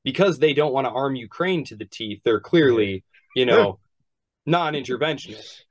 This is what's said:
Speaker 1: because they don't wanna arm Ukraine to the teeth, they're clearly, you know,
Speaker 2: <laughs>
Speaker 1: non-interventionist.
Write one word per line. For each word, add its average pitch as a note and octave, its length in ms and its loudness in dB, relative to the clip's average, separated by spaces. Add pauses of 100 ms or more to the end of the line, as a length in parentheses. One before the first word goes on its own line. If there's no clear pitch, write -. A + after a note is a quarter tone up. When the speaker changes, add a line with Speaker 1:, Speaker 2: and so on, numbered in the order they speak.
Speaker 1:
because D#3 360 0
they D3+ 140 2
don't D3 200 0
wanna C3 160 0
arm C3+ 260 -4
Ukraine D#3+ 500 -4
to A2+ 100 -16
the G#2 100 -12
teeth, G#2 380 -12
they're A2 160 2
clearly, A2+ 640 2 (320)
you B2+ 100 2
know, A#2 380 4
Speaker 2:
<laughs> - 60 -20 (580)
Speaker 1:
non-interventionist. D3 1200 -4